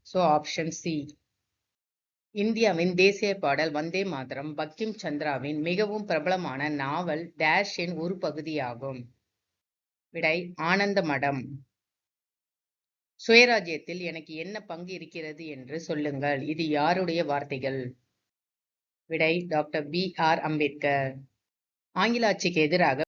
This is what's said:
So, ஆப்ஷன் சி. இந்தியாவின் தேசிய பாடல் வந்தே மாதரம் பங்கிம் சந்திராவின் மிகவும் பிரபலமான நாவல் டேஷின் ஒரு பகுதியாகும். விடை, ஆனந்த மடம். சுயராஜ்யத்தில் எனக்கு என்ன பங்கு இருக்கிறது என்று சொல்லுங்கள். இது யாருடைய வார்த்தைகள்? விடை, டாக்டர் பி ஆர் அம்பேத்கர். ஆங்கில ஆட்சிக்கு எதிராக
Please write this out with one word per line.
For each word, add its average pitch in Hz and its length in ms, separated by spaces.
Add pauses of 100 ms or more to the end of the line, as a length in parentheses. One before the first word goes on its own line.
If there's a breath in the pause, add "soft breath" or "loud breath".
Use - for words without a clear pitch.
So, 185 220
ஆப்ஷன் 156 460
சி. 156 480 (1120)
இந்தியாவின் 202 640
தேசிய 196 400
பாடல் 151 360
வந்தே 165 320
மாதரம் 143 540
பங்கிம் 202 360
சந்திராவின் 147 680
மிகவும் 202 440
பிரபலமான 156 640
நாவல் 156 680
டேஷின் 175 580
ஒரு 175 220
பகுதியாகும். 135 920 (1000)
விடை, 170 460
ஆனந்த 196 460
மடம். 139 640 (1600)
சுயராஜ்யத்தில் 202 720
எனக்கு 160 340
என்ன 185 260
பங்கு 180 340
இருக்கிறது 160 520
என்று 139 340
சொல்லுங்கள். 147 600
இது 156 260
யாருடைய 165 560
வார்த்தைகள்? 135 720 (1080)
விடை, 165 420
டாக்டர் 151 420
பி 165 260
ஆர் 165 240
அம்பேத்கர். 143 800 (720)
ஆங்கில 226 360
ஆட்சிக்கு 180 340
எதிராக 151 460